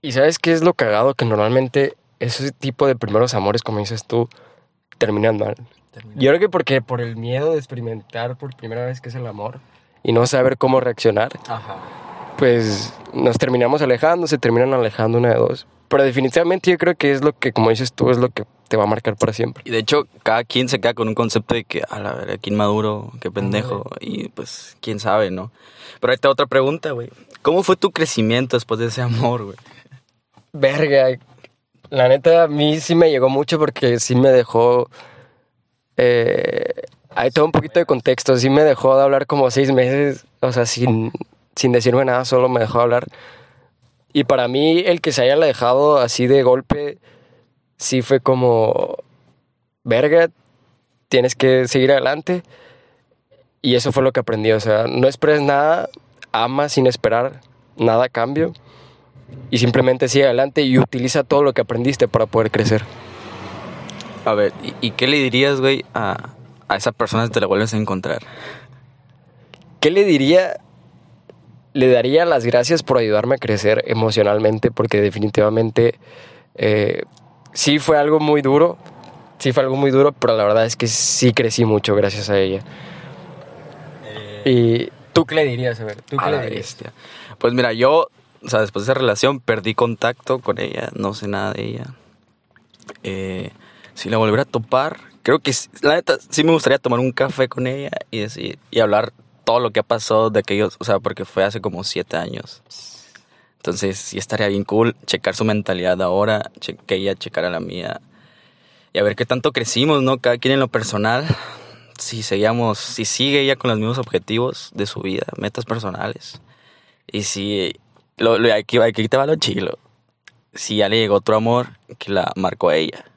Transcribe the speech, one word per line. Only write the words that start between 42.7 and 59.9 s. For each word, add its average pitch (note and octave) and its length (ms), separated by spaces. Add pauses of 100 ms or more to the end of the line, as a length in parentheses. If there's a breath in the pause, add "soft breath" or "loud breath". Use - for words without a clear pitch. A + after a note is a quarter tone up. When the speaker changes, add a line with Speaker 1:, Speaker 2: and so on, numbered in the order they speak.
Speaker 1:
hablar. A#2+ 260 (1080 loud breath)
Y C#3 120
para B2+ 220
mí, D3+ 380
el F3 160
que D#3 120
se C3+ 100
haya C3 100
alejado C#3+ 680
así B2 280
de C3+ 160
golpe, C3+ 540 (800 soft breath)
sí C3 240
fue C3+ 180
como, B2 800 (840)
"Verga, D3 460 (800)
tienes B2+ 280
que C3 320
seguir C3 240
adelante". D3 520 (1160 soft breath)
Y B2 140
eso A#2 180
fue C3 100
lo C3 80
que B2+ 80
aprendí, A2 320
o G#2+ 80
sea, A2 280
no B2+ 200
esperes D3+ 340
nada, C#3+ 460 (460)
ama C3 340
sin C3+ 200
esperar A#2+ 520 (380)
nada A2+ 280
a B2 40
cambio. C#3+ 440 (960 soft breath)
Y B2 100
simplemente B2+ 500